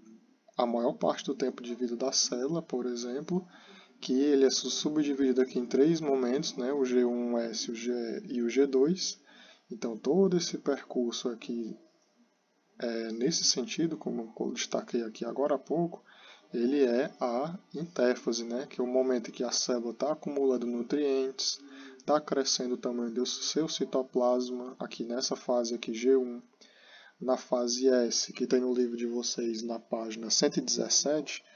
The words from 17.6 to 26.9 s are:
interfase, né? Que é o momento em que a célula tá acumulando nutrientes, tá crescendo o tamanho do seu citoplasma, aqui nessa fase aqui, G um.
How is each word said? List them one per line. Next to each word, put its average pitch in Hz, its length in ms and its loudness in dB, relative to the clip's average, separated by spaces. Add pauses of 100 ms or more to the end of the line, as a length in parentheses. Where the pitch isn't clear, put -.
interfase, 123 720 0
né? 120 240 -6
Que - 120 -8
é 123 40 2
o - 20 -2
momento 127 440 2
em - 20 -16
que - 120 -4
a 117 80 -4
célula 117 420 -2
tá 139 180 0
acumulando 135 540 0
nutrientes, 135 960 0 (440)
tá 147 160 4
crescendo 135 540 0
o 117 40 -6
tamanho 120 360 -2
do 123 100 2
seu - 440 -2
citoplasma, 127 1080 0
aqui - 260 -8
nessa 123 320 -2
fase 120 380 0
aqui, 117 200 -6
G 123 220 6
um. 123 260 0 (800)